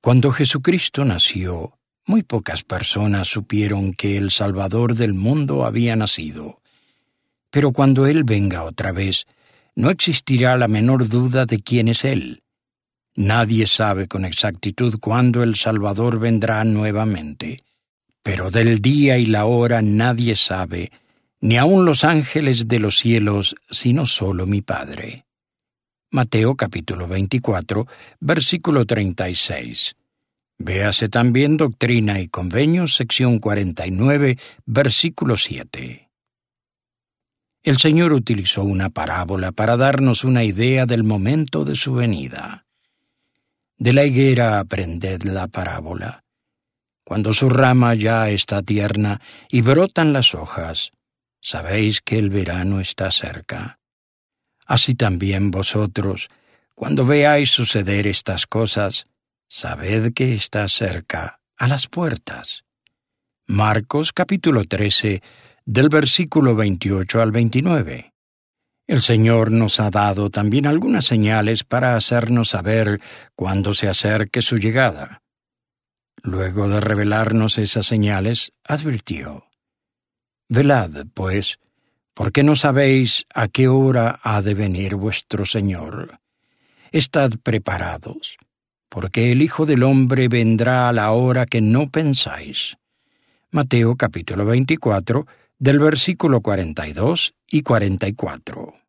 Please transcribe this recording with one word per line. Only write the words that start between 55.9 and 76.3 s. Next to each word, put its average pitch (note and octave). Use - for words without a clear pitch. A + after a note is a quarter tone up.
cuando C#3
veáis D3
suceder G2+
estas F#2
cosas, G#2
sabed A2
que C3
está G#2
cerca, -
a B2
las C#3
puertas. -
Marcos G#2+
capítulo E3
trece, G2+
del C3
versículo D3
veintiocho G2
al A2
veintinueve. A#2+
El C3
Señor A2+
nos A2+
ha G#2
dado G2+
también G#2+
algunas F3
señales A2
para B2
hacernos A#2
saber G#2
cuándo F#2+
se G2+
acerque G#2
su -
llegada. A2
Luego F#2+